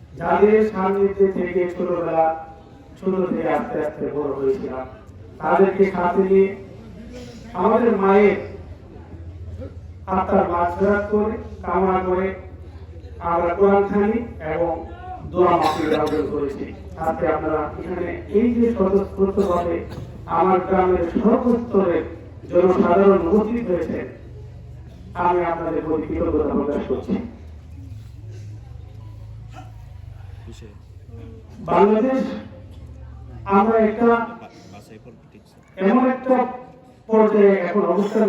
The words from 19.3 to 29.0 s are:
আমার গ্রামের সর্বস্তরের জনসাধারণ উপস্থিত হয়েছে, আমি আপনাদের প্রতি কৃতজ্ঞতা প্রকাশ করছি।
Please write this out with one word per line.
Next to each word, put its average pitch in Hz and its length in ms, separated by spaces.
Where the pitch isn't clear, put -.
আমার 185 300
গ্রামের 185 360
সর্বস্তরের 202 840
জনসাধারণ 190 760
উপস্থিত 214 440
হয়েছে, - 280
আমি 180 160
আপনাদের 165 340
প্রতি 156 240
কৃতজ্ঞতা 151 480
প্রকাশ 143 340
করছি। - 240